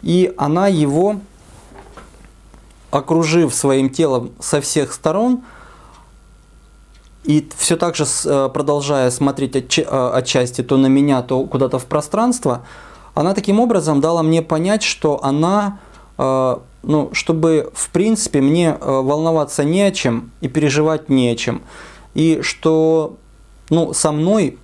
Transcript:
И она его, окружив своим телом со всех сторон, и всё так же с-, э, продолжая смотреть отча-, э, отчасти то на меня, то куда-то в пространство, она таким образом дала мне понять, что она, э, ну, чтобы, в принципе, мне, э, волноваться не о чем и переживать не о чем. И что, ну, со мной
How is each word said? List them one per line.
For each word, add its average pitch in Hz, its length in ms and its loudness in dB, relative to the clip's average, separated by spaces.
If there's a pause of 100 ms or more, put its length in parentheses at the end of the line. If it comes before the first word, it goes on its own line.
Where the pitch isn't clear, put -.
И 175 340 2
она 165 320 0
его, 170 480 2 (1700)
окружив 160 600 2
своим 135 380 0
телом 131 480 0
со - 220 -2
всех 143 320 -2
сторон, 226 480 0 (1800)
и 151 220 2 (100)
всё - 200 0
так 170 200 -2
же 151 80 -2
с-, - 220 -4
э, 139 240 0
продолжая 143 600 0
смотреть 135 460 -2
отча-, 135 300 -2
э, 127 320 0
отчасти 127 440 -2
то 135 140 0
на 135 120 4
меня, 135 340 2
то 131 220 -2
куда-то 131 340 -2
в 123 80 -8
пространство, 202 760 -2 (540)
она 170 200 0
таким 202 260 0
образом 160 400 2
дала 165 220 2
мне 160 200 2
понять, 170 400 -2
что - 420 -2
она, 185 540 0 (400)
э, 131 380 0 (260)
ну, 147 300 0
чтобы, 160 640 0
в - 160 -8
принципе, 202 500 0
мне, 160 400 2
э, 135 220 -2
волноваться 151 600 0
не 170 180 2
о 202 80 4
чем 120 400 -4 (100)
и - 80 -4
переживать 151 600 0
не 127 220 2
о 117 60 -2
чем. - 260 -6 (520)
И 156 280 2
что, 160 760 0 (540)
ну, 165 220 0
со - 200 0
мной 165 520 0